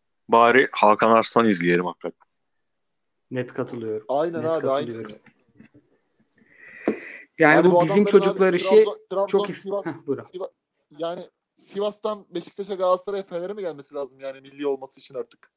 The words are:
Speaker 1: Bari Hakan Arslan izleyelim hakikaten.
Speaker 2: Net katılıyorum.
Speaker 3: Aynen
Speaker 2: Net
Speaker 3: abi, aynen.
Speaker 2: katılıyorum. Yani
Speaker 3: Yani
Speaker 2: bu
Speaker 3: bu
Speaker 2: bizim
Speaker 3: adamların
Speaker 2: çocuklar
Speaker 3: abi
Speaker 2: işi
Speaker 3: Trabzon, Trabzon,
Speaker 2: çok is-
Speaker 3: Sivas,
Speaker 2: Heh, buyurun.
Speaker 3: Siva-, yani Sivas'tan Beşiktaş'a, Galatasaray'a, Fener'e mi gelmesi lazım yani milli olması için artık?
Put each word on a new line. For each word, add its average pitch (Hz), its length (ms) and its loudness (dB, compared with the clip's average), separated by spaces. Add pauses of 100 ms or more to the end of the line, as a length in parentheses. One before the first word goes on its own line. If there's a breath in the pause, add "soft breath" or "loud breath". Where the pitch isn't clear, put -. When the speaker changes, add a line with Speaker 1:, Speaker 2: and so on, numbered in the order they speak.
(280)
Speaker 1:
Bari 117 440 4
Hakan 107 380 4
Arslan 113 380 4
izleyelim 87 380 2
hakikaten. - 420 -12 (1000)
Speaker 2:
Net 127 220 -8
katılıyorum. 113 560 -8
Speaker 3:
Aynen 160 320 -2
Speaker 2:
Net 156 100 -4
Speaker 3:
abi, 156 200 -2
aynen. 139 160 -2
Speaker 2:
katılıyorum. 110 300 -12 (2250 loud breath)
Yani 156 180 6
Speaker 3:
Yani 170 100 4
Speaker 2:
bu 185 40 6
Speaker 3:
bu 175 120 4
Speaker 2:
bizim 160 100 0
Speaker 3:
adamların 208 120 4 (140)
Speaker 2:
çocuklar 190 300 2
Speaker 3:
abi 180 80 0
Speaker 2:
işi 180 120 -2
Speaker 3:
Trabzon, 214 300 4 (120)
Trabzon, 196 160 -2
Speaker 2:
çok 202 240 0
is- - 20 -8
Speaker 3:
Sivas, 196 340 -8
Speaker 2:
Heh, 151 200 -12
buyurun. 139 180 -4
Speaker 3:
Siva-, - 260 -12 (480)
yani 170 220 -8 (400)
Sivas'tan 202 680 -8
Beşiktaş'a, 180 440 -10
Galatasaray'a, 185 480 -2
Fener'e 180 300 -10
mi 214 80 -12
gelmesi 147 340 -12
lazım 135 260 -10
yani 135 200 -12
milli 139 260 -10
olması 135 340 -6
için - 140 -20
artık? - 420 -12